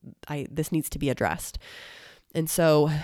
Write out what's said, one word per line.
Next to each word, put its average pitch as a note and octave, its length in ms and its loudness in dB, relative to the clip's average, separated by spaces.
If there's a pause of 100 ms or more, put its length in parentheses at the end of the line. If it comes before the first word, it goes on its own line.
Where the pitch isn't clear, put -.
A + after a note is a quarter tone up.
(280)
I, D3 240 -6
this D#3 200 -4
needs D#3+ 180 -2
to C#3+ 100 -8
be C#3 100 0
addressed." F#2 500 -2 (720)
And D#3+ 160 -2
so D#3 400 4 (140)